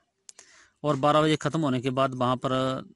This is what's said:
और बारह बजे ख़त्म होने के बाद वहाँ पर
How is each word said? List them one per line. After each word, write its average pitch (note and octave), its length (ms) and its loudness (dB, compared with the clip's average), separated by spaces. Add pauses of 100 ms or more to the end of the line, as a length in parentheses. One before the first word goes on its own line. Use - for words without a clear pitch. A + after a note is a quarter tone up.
(840)
और D3 140 0
बारह D3 240 4
बजे D#3 140 2
ख़त्म D#3 260 -4
होने B2+ 200 0
के C3 100 -2
बाद C3+ 220 0
वहाँ B2+ 240 0
पर C3 160 -4 (420)